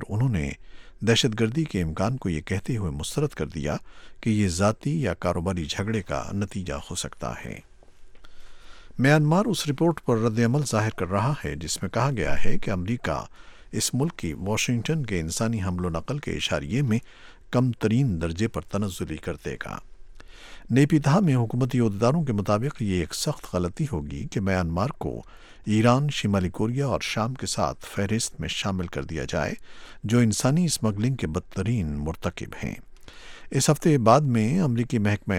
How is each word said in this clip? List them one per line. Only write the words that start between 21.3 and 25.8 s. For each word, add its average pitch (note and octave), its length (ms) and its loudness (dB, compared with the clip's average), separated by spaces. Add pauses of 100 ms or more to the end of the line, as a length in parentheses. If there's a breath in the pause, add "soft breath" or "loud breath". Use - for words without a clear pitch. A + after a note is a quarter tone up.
حکومتی B2 460 2
عہدیداروں A#2 440 4
کے C3 80 0
مطابق G#2 500 0
یہ F#2+ 180 2
ایک - 140 -4
سخت - 400 -4
غلطی F2+ 380 0
ہوگی D2 380 -4
کہ A#2 100 -2
میانمار F#2 480 2
کو B1 340 -6 (440 soft breath)
ایران، A#2+ 440 6